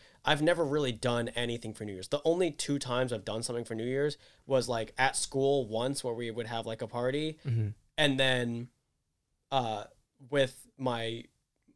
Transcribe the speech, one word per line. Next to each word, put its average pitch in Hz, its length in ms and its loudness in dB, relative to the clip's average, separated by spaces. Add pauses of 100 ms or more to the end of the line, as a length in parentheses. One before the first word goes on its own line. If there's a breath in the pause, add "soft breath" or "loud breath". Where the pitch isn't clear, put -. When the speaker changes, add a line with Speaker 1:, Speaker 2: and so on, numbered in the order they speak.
(260 soft breath)
Speaker 1:
I've 147 160 4
never 165 240 4
really 139 260 0
done 120 380 0
anything 117 460 -4
for 107 100 -8
New 101 80 -6
Year's. 92 140 -10
The 147 180 -2
only 170 260 4
two 143 280 -2
times 127 340 -2
I've 107 120 -4
done 113 180 -4
something 117 200 -4
for 113 120 -6
New 113 100 -4
Year's 143 320 0 (300 soft breath)
was, 127 200 2
like, 113 300 -2
at 131 200 6
school 135 500 2
once 123 360 -2
where 117 120 -4
we 117 160 -6
would 113 160 -6
have, 113 180 -4
like, 113 160 -6
a 117 60 -6
party. 139 500 -2 (100)
Speaker 2:
Mm-hmm. 110 220 2 (280)
Speaker 1:
And 143 220 4
then, 123 500 2 (800)
uh, 113 320 0 (480)
with 135 340 0 (120)
my 117 480 -4 (500)